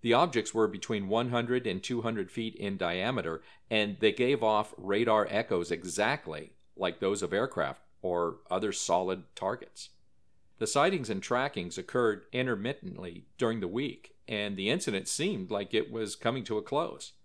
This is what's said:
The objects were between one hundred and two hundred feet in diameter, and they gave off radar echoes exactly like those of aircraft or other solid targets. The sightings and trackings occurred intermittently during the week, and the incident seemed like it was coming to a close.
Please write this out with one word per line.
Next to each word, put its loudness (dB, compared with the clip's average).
The 4
objects 4
were 6
between -2
one 2
hundred 0
and -2
two -2
hundred -2
feet -4
in -4
diameter, -2
and 2
they 6
gave 2
off 2
radar 2
echoes 0
exactly -2
like -2
those 0
of -2
aircraft 0
or 0
other 0
solid 0
targets. -6
The -2
sightings 4
and -2
trackings -2
occurred 2
intermittently -4
during 2
the -2
week, -6
and -2
the 0
incident 0
seemed -2
like -2
it 2
was -4
coming 0
to -2
a -4
close. -4